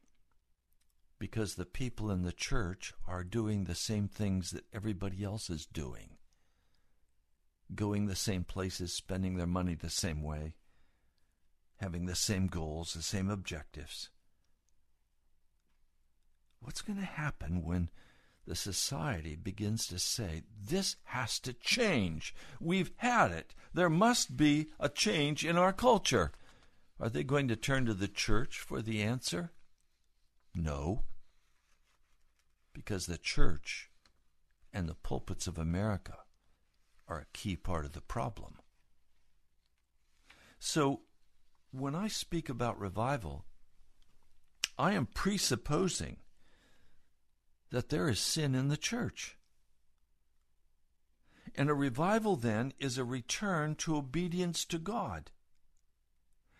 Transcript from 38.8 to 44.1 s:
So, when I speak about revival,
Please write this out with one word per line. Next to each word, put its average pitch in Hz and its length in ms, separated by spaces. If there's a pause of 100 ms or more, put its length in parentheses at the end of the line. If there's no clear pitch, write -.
So, 139 440 (680)
when 139 240
I 202 140
speak - 400
about 120 320
revival, 101 640 (1300)